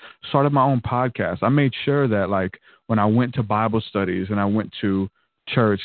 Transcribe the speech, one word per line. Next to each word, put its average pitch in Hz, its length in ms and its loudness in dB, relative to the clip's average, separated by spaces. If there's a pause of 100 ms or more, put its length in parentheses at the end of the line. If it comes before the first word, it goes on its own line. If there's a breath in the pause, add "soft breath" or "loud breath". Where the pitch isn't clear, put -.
(300 loud breath)
started 143 220 2
my 139 120 2
own 135 180 2
podcast. 117 640 -2
I 107 60 2
made 139 220 4 (140)
sure 143 220 0
that, 101 220 0
like, 95 300 -2 (280 soft breath)
when 113 100 0
I 104 80 2
went 120 300 2
to 127 80 -2
Bible 110 460 0
studies 92 420 -2
and 101 80 0
I 101 60 0
went 104 260 -2 (100)
to 98 260 0 (420)
church, 107 360 2